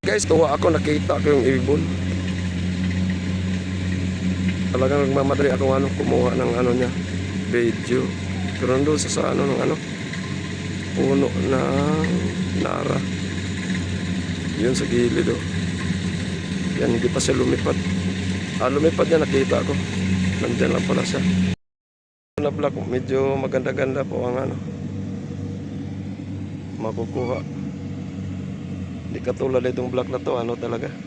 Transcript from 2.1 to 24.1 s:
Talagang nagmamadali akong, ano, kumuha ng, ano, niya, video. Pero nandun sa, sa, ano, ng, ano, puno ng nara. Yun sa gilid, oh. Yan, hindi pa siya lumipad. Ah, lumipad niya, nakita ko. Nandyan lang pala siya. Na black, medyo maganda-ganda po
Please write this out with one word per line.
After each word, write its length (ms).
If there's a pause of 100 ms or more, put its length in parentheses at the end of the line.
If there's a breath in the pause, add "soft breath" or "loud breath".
Talagang 360
nagmamadali 440
akong, 220 (100)
ano, 40 (120)
kumuha 360
ng, 160 (120)
ano, 80
niya, 200 (600)
video. 520 (560)
Pero 160
nandun 240
sa, 120
sa, 120 (120)
ano, 120
ng, 160
ano, 120 (1200)
puno 320
ng 800 (520)
nara. 400 (1600)
Yun 160
sa 120
gilid, 440
oh. 100 (1400)
Yan, 160
hindi 80
pa 160
siya 160
lumipad. 380 (840)
Ah, 80
lumipad 400
niya, 160
nakita 400
ko. 80 (720)
Nandyan 320
lang 80
pala 240
siya. 160 (1200)
Na 80
black, 240 (140)
medyo 500
maganda-ganda 640
po 240